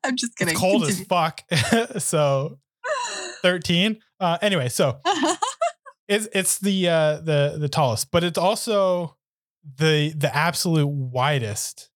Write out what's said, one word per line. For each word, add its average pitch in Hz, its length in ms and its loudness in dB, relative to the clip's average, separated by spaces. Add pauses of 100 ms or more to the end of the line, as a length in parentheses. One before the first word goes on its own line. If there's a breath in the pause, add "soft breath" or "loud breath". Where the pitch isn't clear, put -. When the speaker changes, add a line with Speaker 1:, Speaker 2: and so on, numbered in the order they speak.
Speaker 1:
I'm 269 140 -2
just 240 180 -6
kidding. 175 180 -2
Speaker 2:
It's 156 60 -2
cold 190 240 2
as 170 160 -2
Speaker 1:
Continue. - 60 -10
Speaker 2:
fuck. 165 440 0
<laughs> 202 520 0
So 143 580 0 (240)
Speaker 1:
<laughs> 508 580 -6
Speaker 2:
thirteen. 180 600 0 (180 soft breath)
Uh, 175 220 0
anyway, 185 260 0
so 143 340 0
Speaker 1:
<laughs> - 1080 -2
Speaker 2:
it's, 214 240 0
it's 190 260 0
the, 190 300 0
uh, 156 320 4
the, 147 380 0
the 147 100 -2
tallest, 131 420 0
but 170 140 2
it's 170 120 -2
also 190 760 0 (600)
the, 151 400 2
the 143 180 0
absolute 160 520 2
widest 127 1080 -2